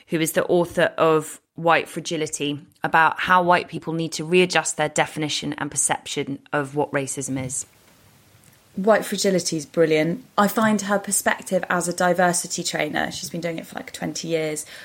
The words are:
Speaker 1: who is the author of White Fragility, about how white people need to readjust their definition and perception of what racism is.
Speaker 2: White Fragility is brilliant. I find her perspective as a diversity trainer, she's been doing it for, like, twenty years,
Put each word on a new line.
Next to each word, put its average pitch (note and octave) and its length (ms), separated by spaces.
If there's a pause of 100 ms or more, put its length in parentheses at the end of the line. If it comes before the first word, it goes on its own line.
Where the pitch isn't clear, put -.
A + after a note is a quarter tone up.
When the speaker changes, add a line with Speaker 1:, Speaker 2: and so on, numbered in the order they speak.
Speaker 1:
who E3 140
is D#3 100
the - 140
author F3 520
of D#3 440 (140)
White E3 340
Fragility, D3+ 680 (240)
about D#3+ 380
how F#3 200
white F3 260
people D#3+ 240
need E3 200
to - 120
readjust F3 540
their D3+ 120
definition D3+ 680
and C#3+ 140
perception C#3 680 (160)
of C#3+ 220
what D3 160
racism C3+ 520
is. C3 220 (1120)
Speaker 2:
White G3+ 280
Fragility F#3 540
is D3 80
brilliant. D#3+ 580 (140)
I G#3 100
find G#3+ 360
her G3+ 160
perspective - 680
as F3 200
a F3 60
diversity F3 680
trainer, D3+ 480
she's - 200
been E3+ 100
doing E3 160
it - 80
for, - 100
like, - 160
twenty D#3 360
years, D#3 400 (180)